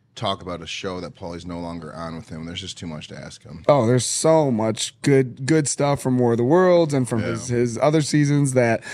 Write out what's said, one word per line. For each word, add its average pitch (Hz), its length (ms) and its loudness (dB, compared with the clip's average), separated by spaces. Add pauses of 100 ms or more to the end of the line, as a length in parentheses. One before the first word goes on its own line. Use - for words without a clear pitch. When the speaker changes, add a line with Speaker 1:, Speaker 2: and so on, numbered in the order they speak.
(160)
Speaker 1:
talk 98 260 -4
about 87 200 -8
a 82 60 -14
show 92 340 -6
that 78 140 -10
Paulie's 85 300 -12
no 87 140 -8
longer 85 340 -10
on 82 220 -8
with 80 140 -14
him. 80 160 -12
There's 85 160 -10
just 90 160 -12
too 92 100 -10
much 80 220 -12
to 73 80 -16
ask - 260 -16
him. 76 240 -16
Speaker 2:
Oh, 139 180 0
there's 120 200 2
so 160 460 2
much 110 500 -4
good, 135 440 2
good 156 220 2
stuff 143 340 0
from 131 160 0
War 120 140 4
of 113 60 2
the 117 60 2
Worlds 170 500 4
and 131 140 2
from - 140 0
Speaker 1:
Yeah. 104 60 -2
Speaker 2:
his, 113 220 -6
his 120 300 0
other 151 220 4
seasons 143 520 2
that, 117 300 4 (100)